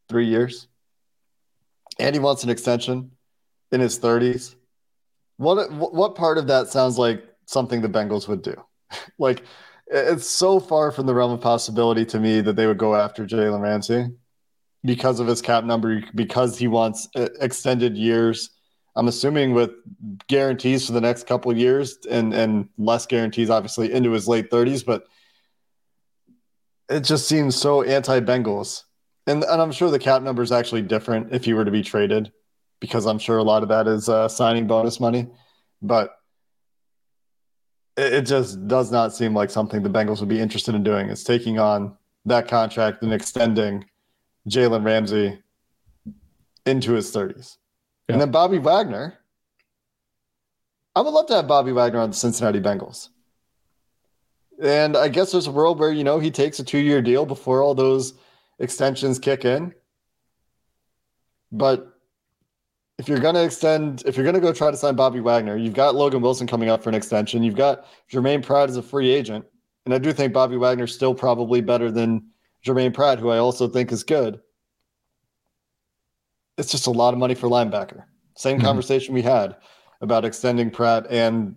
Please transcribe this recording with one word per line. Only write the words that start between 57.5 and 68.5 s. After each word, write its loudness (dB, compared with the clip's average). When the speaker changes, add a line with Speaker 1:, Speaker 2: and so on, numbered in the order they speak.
Speaker 1:
all 2
those 2
extensions -2
kick -2
in. -2
But -2
if -14
you're 0
gonna 2
extend, 0
if -2
you're 0
gonna 2
go 2
try 0
to -2
sign 0
Bobby 2
Wagner, 0
you've -4
got 2
Logan 2
Wilson 0
coming -2
up 2
for -4
an 0
extension. -2
You've 0
got 2
Jermaine 0
Pratt 2